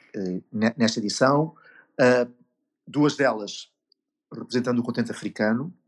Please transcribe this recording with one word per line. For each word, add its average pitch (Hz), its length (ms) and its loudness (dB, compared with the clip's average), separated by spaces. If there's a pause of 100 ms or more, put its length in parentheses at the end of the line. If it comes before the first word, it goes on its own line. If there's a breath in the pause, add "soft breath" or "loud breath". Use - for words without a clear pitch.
(140)
eh, 92 260 -4 (120)
ne-, 113 240 0
nesta 113 240 0
edição, 139 540 2 (440 soft breath)
eh, 123 280 4 (600)
duas 139 300 2
delas 110 540 -2 (600)
representando 123 480 -2
o - 20 2
continente 120 300 -4
africano 113 600 -2 (160)